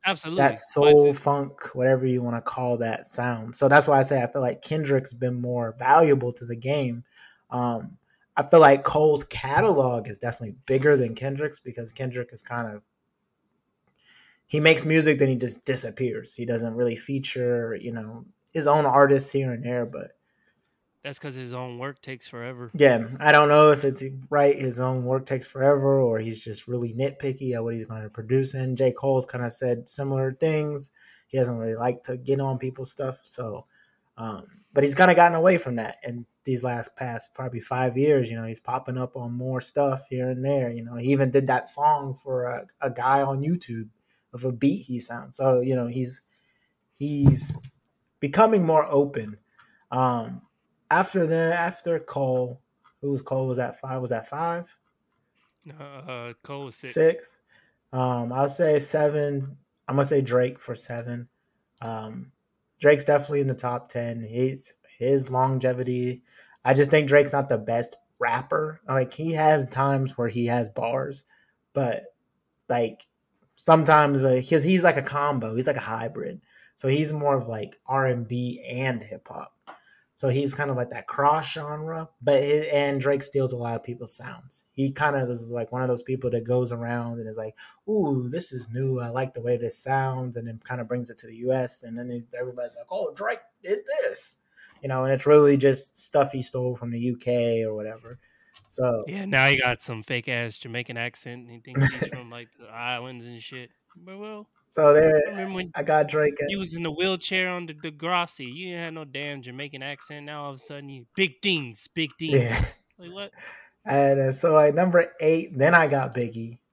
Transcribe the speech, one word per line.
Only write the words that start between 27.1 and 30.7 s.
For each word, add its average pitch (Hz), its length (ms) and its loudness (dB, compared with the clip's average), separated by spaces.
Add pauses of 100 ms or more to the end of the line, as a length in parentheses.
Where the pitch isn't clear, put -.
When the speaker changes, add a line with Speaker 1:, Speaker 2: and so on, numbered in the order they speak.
Speaker 2:
at 113 80 -4
what 117 120 -4
he's 110 100 -8
gonna 110 240 -12
produce 131 460 -2
in. 131 200 -4
J. 127 160 4
Cole's 131 340 0
kinda 120 240 -8
said 120 380 -4
similar 135 460 -4
things. 151 580 -4 (360)